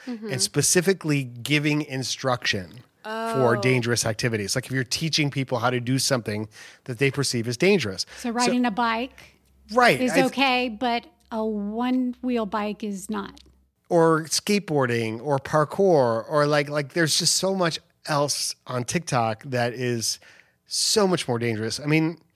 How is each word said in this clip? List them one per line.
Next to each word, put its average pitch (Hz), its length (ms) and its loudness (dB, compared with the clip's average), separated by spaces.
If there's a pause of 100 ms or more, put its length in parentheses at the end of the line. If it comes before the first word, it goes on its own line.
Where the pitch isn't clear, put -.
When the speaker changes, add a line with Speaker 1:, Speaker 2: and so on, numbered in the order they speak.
Speaker 1:
Mm-hmm. 220 260 -10
Speaker 2:
and 127 100 -4
specifically 156 840 0
giving 143 600 0
instruction 123 1000 -4 (200)
for 220 540 0
Speaker 1:
Oh. - 40 -6
Speaker 2:
dangerous 120 440 0
activities. 110 500 -2
Like, 127 100 -4
if - 80 -12
you're 131 100 -2
teaching 151 480 -2
people 131 280 -4
how 120 100 0
to 123 100 0
do 123 180 0
something 110 520 -2 (360)
that 120 140 -8
they 139 100 4
perceive 127 380 -2
as 120 80 -4
dangerous. 156 500 0 (120)
Speaker 3:
So 247 120 -8
Speaker 2:
So - 20 -4
Speaker 3:
riding 240 340 0
a 240 60 0
bike 233 680 -4 (360)
Speaker 2:
Right. 226 280 6
Speaker 3:
is 254 100 2
Speaker 2:
I 170 40 0
th- 262 120 6
Speaker 3:
okay, 254 420 0
but 233 360 -2 (260)
a 220 140 -4
one-wheel 240 1000 -2
bike 208 380 -4
is 196 260 -8
not. 202 300 -8 (500)
Speaker 2:
Or 165 340 6
skateboarding 127 1000 0
or 143 160 2
parkour 143 920 2
or, 147 180 4
like, 147 220 2
like, 147 240 -4
there's 165 240 2
just - 200 2
so 190 180 0
much 170 240 0 (280)
else 147 480 -2 (120)
on 123 160 -4
TikTok 117 640 -2
that 123 280 0
is 120 460 -2 (480)
so - 400 2
much 175 220 0
more 117 100 0
dangerous. 110 400 -2
I 147 60 -12
mean, 160 320 2 (180)